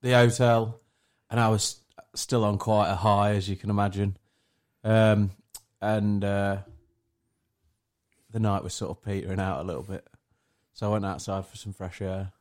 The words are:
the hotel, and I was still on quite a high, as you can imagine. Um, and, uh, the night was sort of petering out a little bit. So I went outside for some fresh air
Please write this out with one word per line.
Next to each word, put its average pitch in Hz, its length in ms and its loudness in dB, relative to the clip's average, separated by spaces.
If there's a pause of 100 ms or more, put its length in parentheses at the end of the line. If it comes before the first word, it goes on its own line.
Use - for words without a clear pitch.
the 127 140 0
hotel, 120 640 4 (500)
and 113 80 -2
I 113 100 4
was 107 320 0 (340)
still 120 300 0
on 104 120 2
quite 104 340 2
a 98 60 0
high, 101 380 2
as 98 140 -2
you 98 80 -4
can - 140 -8
imagine. 101 460 0 (680)
Um, 110 480 4 (500)
and, 104 420 0
uh, 101 340 -2 (1700)
the 110 100 -4
night 104 240 0
was 92 100 -10
sort - 160 -8
of - 140 -12
petering 98 360 -6
out 95 200 -4
a 85 40 -8
little 85 180 -8
bit. 95 240 -14 (680)
So - 160 -8
I 104 40 0
went 107 140 -2
outside 98 400 -6
for - 100 -20
some 101 180 -14
fresh 92 280 -12
air 95 380 -6